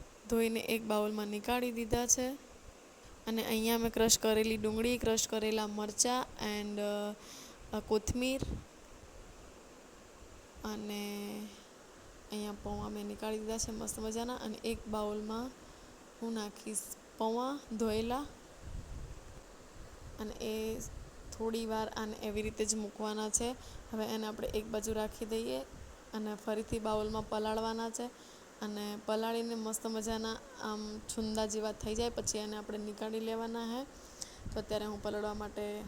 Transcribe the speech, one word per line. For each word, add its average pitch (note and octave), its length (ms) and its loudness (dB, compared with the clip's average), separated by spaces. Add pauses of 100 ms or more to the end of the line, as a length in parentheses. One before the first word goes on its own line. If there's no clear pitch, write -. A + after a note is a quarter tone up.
(280)
ધોઈને A3+ 320 6
એક A3+ 220 4
બાઉલમાં G#3+ 440 4
નીકાળી A#3+ 460 2
દીધા A#3 340 2
છે. B3+ 260 6 (920)
અને A3+ 180 4
અહીંયા A3+ 340 6
મેં A3+ 140 4
ક્રશ A3+ 260 10
કરેલી A3 380 6
ડુંગળી, A3 420 4
ક્રશ A3+ 300 4
કરેલા G#3+ 380 2
મરચાં G#3+ 560 4
and, G#3 580 -2 (920)
અ, G#3+ 80 0
કોથમીર B3 600 4 (2250)
અને G#3 340 -4 (1300)
અહીંયા G#3 220 -2 (100)
પૌવા G#3 260 -2
મેં G#3 180 -4
નીકાળી G#3+ 320 -2
દીધા A3 200 0
છે A3 120 0
મસ્ત A3 280 -2
મજાના. A3+ 360 0
અને A3 300 -4
એક A3 240 0
બાઉલમાં G#3+ 640 0 (720)
હું A#3 100 0
નાખીશ G#3+ 500 -4 (360)
પૌવા A#3+ 400 2 (140)
ધોયેલા A3+ 540 2 (1900)
અને G#3+ 200 -4
એ A3 400 -2 (580)
થોડી A3+ 280 2
વાર A3 220 2
આને A3 240 -2
એવી G#3+ 300 -2
રીતે G#3+ 220 0
જ G#3+ 100 4
મૂકવાના G#3+ 560 0
છે. A#3+ 260 4 (360)
હવે A3 140 0
એને A3 200 0
આપણે G#3+ 220 -2
એક G#3+ 180 2
બાજુ A3 260 0
રાખી G#3+ 340 0
દઈએ A3+ 340 0 (540)
અને G#3+ 200 0
ફરીથી A3 440 0
બાઉલમાં G#3+ 500 2
પલાળવાના A3 640 2
છે. A#3+ 160 -2 (560)
અને G#3 440 -2
પલાળીને A3+ 480 2
મસ્ત A3 320 0
મજાના A3 500 0 (260)
આમ G#3+ 360 -2
છુંદા A3 480 2
જેવા G#3+ 260 0
થઈ G#3+ 220 -2
જાય A#3+ 160 4
પછી A3 280 0
એને G#3+ 180 -2
આપણે G#3 220 -4
નીકાળી G#3+ 420 -2
લેવાના A3+ 460 0
છે. B3 200 -2 (640)
તો A3 100 0
અત્યારે G#3+ 240 0
હું G#3 180 -4
પલળવા G#3 320 0
માટે G#3 540 -2